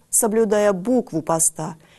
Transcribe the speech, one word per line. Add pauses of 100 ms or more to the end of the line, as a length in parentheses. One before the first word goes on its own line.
соблюдая
букву
поста (240)